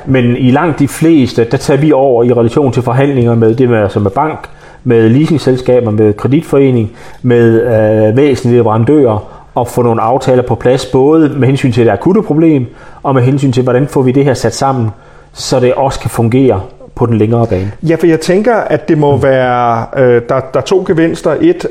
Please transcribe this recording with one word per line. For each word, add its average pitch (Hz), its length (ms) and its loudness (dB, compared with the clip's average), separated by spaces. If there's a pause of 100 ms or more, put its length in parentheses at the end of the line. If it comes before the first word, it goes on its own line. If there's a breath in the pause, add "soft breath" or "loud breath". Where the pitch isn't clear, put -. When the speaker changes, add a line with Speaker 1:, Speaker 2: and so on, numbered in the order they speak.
Speaker 1:
Men 123 300 0
i 127 140 0
langt 147 280 0
de 143 100 0
fleste, 143 560 0
der 131 120 -4
tager - 240 0
vi 151 120 2
over 131 320 2
i 123 80 2
relation 117 400 0
til 120 100 -2
forhandlinger 123 520 0
med 113 200 2
det 123 140 0
med, 107 200 2
som 104 180 -2
er 95 40 -2
bank, 151 380 -6 (360 loud breath)
med 113 240 4
leasingselskaber, 127 800 0
med 107 240 2
kreditforening, 131 760 0 (300 loud breath)
med, 117 400 2 (460)
øh, 110 80 0
væsentlige 127 420 2
leverandører, 113 600 2 (360 loud breath)
og 120 140 -2
få 123 140 -4
nogle 113 200 0
aftaler 127 400 0
på 120 120 -2
plads, 131 320 -2
både 147 420 2
med 139 200 -2
hensyn 135 240 0
til 117 120 2
det 113 60 4
akutte 175 320 0
problem, 151 440 0 (360 loud breath)
og 139 120 -2
med 127 80 2
hensyn 135 300 0
til, 127 100 0
hvordan 127 260 0
får 143 140 -2
vi 127 100 0
det 139 120 2
her 165 100 0
sat - 200 -4
sammen, 127 360 -2 (420 loud breath)
så - 280 -4
det 123 140 2
også 135 260 -2
kan - 100 -8
fungere 117 500 0 (340)
på 117 120 -2
den 113 120 0
længere 117 280 0
bane. 98 260 -4 (100)
Speaker 2:
Ja, 160 120 0
for 165 120 -2
jeg 160 140 2
tænker, 208 340 0
at 156 340 -4
det 160 100 0
må 143 180 2
Speaker 1:
Mm. 95 60 -2
Speaker 2:
være, 123 640 0 (100)
øh, 123 320 2
der, 131 120 -2
der - 200 -4
er - 40 -6
to 185 220 -2
gevinster. 165 540 -2
Et, 170 300 0